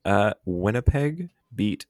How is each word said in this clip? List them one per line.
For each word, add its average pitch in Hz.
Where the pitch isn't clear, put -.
Uh, 101
Winnipeg 131
beat 104